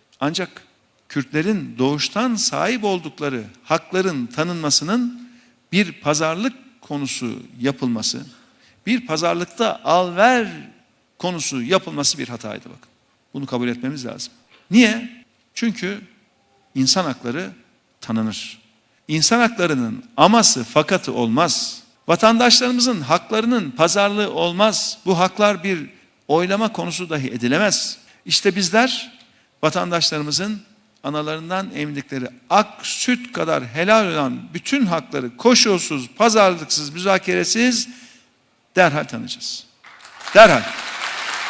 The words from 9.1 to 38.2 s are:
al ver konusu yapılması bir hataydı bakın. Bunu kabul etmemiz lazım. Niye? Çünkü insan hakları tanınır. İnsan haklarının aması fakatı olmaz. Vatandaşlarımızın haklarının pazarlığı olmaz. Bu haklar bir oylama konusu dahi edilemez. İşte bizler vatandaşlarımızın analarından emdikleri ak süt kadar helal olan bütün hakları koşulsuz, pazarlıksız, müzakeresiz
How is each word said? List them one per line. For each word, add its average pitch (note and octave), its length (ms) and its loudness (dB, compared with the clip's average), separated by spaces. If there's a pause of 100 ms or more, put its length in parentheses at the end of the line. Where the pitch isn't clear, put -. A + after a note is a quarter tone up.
al F3 320 2
ver A3+ 320 4 (680)
konusu D#3+ 440 -4
yapılması D#3 560 -2
bir C3 100 -8
hataydı A2 380 -12
bakın. - 240 -20 (440)
Bunu C#3 120 -8
kabul B2 220 -2
etmemiz B2 380 -6
lazım. - 280 -12 (380)
Niye? A3+ 520 2 (300)
Çünkü G3+ 480 -6 (720)
insan C3+ 300 2
hakları C#3+ 460 -6 (500)
tanınır. A2 600 -6 (460)
İnsan D#3+ 320 2
haklarının E3 640 0 (140)
aması E3+ 460 6
fakatı D3+ 500 0
olmaz. B2 720 0 (240)
Vatandaşlarımızın A#3 960 4
haklarının G3+ 680 0
pazarlığı G3+ 640 2
olmaz. F3 720 0
Bu F3 140 2
haklar F#3 440 2
bir F3 260 -4 (380)
oylama G3 460 0
konusu F3 360 -6
dahi C#3+ 180 -4
edilemez. B2 680 0 (280)
İşte F#3 300 0
bizler G#3 640 0 (440)
vatandaşlarımızın E3+ 960 -2 (420)
analarından D#3+ 720 -6
emdikleri C#3+ 520 -8 (220)
ak G#3 180 4 (160)
süt - 480 -4
kadar D#3 340 -2
helal F#3 480 2
olan B2+ 400 -4
bütün B3+ 320 0
hakları C#3 520 -4
koşulsuz, F#3 680 2 (100)
pazarlıksız, F#3 720 2
müzakeresiz F#3+ 1000 0 (840)